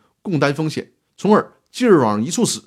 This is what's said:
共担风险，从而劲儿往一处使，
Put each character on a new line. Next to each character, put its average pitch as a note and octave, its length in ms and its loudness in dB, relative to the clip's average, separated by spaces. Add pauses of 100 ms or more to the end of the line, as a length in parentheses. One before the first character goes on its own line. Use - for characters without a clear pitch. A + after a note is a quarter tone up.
(200)
共 E3 200 -4
担 C#3+ 120 0
风 D#3 160 -4
险， - 260 -10 (220)
从 G3+ 160 0
而 - 200 2 (180)
劲 B3 180 -2
儿 E3 140 6
往 G#2+ 220 0
一 C#3+ 40 -6
处 G#3+ 160 -2
使， - 220 -2